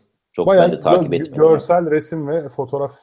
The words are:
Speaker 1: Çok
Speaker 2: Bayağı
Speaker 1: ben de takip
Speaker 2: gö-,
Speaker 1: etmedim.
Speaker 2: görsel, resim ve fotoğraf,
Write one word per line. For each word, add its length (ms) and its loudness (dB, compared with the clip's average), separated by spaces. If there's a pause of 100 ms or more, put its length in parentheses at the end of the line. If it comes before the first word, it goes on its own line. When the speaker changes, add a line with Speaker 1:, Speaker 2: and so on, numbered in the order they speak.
(320)
Speaker 1:
Çok 160 -4
Speaker 2:
Bayağı 180 4
Speaker 1:
ben 120 0
de 40 -14
takip 300 2
Speaker 2:
gö-, 40 0
Speaker 1:
etmedim. 200 -6
Speaker 2:
görsel, 560 2
resim 360 -4
ve 220 -6
fotoğraf, 540 -8